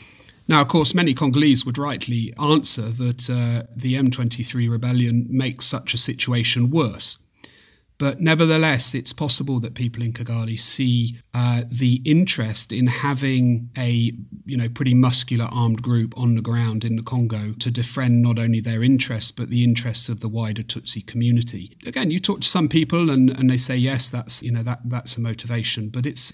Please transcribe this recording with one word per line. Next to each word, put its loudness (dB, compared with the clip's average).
Now, 6
of 2
course, 2
many 2
Congolese 4
would -4
rightly -4
answer 0
that, -4
uh, -2
the -2
M 4
twenty-three -2
rebellion 2
makes -2
such -4
a 0
situation 0
worse. -2
But -2
nevertheless, 4
it's -6
possible -2
that -8
people -4
in -2
Kigali -6
see, 0
uh, 2
the 2
interest 0
in 2
having 0
a, 0
you -4
know, -2
pretty 0
muscular 2
armed 0
group 0
on 2
the 0
ground -2
in -2
the -6
Congo -2
to -4
defend 2
not 4
only 0
their -2
interests, 2
but -8
the 2
interests 0
of -4
the -8
wider -4
Tutsi -8
community. 0
Again, -2
you 0
talk -2
to 0
some 2
people 2
and, 6
and 2
they 4
say, -2
"Yes, 0
that's, -4
you -4
know, -2
that, -6
that's -6
a -6
motivation." -4
But -4
it's, -4